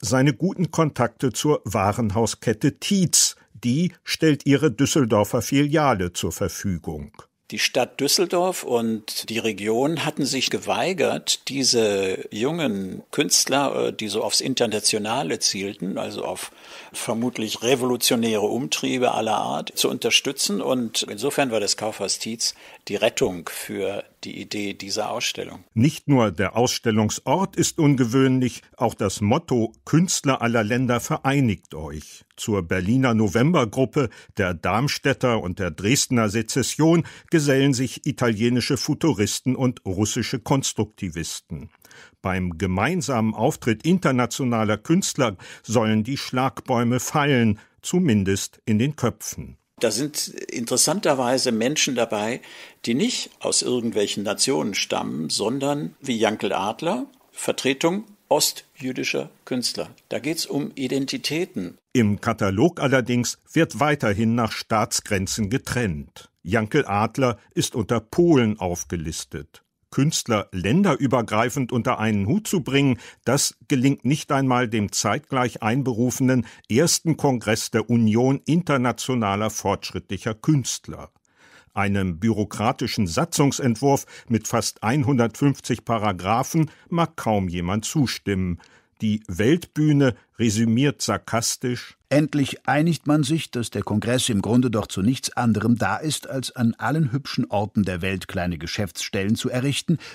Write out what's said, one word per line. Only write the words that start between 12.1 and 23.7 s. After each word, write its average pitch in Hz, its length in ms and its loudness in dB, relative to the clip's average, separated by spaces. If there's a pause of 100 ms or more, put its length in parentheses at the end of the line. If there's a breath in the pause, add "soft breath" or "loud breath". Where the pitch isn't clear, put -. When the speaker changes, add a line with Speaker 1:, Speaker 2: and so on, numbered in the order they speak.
Speaker 2:
jungen 107 760 -2
Künstler, 139 800 0
äh, - 40 -2
die 110 160 -6
so 104 160 -2
aufs 107 160 -2
Internationale 117 1000 -2
zielten, 98 580 -4
also 104 280 -6
auf - 260 -8 (420 loud breath)
vermutlich 117 720 -4
revolutionäre 120 840 2
Umtriebe 123 680 0
aller 110 220 0
Art, - 380 -4
zu - 140 0
unterstützen. 135 720 -2
Und 123 480 -2
insofern 131 400 -2
war 113 100 0
das 98 160 -2
Kaufhaus 107 440 -6
Tietz - 340 -6 (340 loud breath)
die 101 80 -4
Rettung 95 560 0
für 101 520 -6 (220)